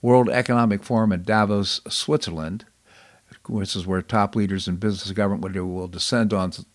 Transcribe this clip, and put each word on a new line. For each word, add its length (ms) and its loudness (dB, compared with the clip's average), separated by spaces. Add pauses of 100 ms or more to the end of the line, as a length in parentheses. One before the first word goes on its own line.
World 280 6
Economic 560 2
Forum 260 2
in 120 0
Davos, 640 0
Switzerland. 760 -4 (840)
This 260 -4
is 120 -4
where 140 0
top 340 0
leaders 320 0
in 80 -2
business 320 -2
and 80 -6
government 400 -2
will, 100 -4
will 220 -6
descend 440 0
on 220 0 (220)